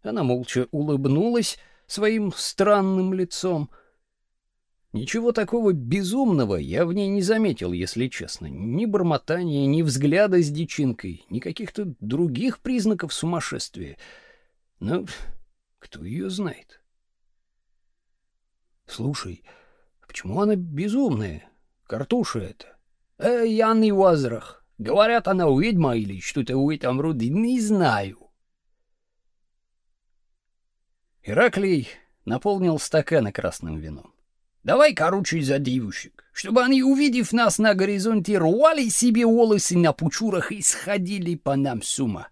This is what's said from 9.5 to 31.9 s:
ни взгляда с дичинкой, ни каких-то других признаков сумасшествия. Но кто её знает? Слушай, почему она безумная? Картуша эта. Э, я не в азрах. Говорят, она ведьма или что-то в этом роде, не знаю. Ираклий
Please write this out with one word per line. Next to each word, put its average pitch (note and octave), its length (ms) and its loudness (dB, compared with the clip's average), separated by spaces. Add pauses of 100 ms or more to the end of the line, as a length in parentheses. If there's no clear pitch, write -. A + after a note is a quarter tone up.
ни D#3 160 2
взгляда D#3+ 580 2
с D3 100 2
дичинкой, C3+ 800 -4
ни B2+ 120 -6
каких-то F#3 600 -8
других D3+ 600 -2
признаков G#3+ 520 -2
сумасшествия. - 840 -6 (840)
Но C#3 240 -4 (760)
кто - 260 -20
её F3 260 -8
знает? F#3 500 -8 (2000)
Слушай, A2+ 580 -8 (640)
почему A2 340 -8
она G#3 160 4
безумная? E3+ 960 -4 (340)
Картуша C3+ 560 -4
эта. - 380 -16 (400)
Э, A#3 280 0
я A3+ 280 2
не A3 180 4
в G3 100 4
азрах. C#3 600 2 (140)
Говорят, A3 500 2
она F#3 200 2
ведьма D3+ 480 4
или G2 240 -4
что-то C3 360 -4
в C#3 140 2
этом C3+ 300 -2
роде, C#3 280 -2
не A3+ 320 0
знаю. C#3+ 680 0 (3000)
Ираклий F#3 680 0 (360)